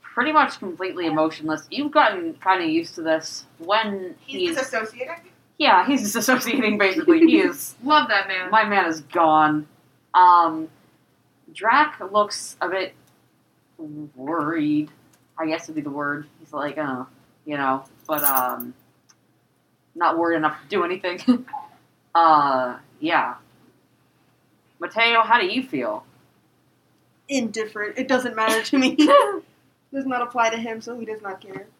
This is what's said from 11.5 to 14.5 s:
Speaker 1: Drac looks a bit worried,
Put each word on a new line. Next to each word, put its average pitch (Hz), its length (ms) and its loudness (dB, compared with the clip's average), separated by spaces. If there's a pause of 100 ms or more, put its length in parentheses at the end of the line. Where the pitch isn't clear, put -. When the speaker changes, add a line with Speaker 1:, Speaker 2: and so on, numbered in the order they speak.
Speaker 1:
Drac 247 480 0 (100)
looks 208 520 -2
a 180 80 -4
bit 185 240 -6 (1200)
worried, 151 760 -2 (480)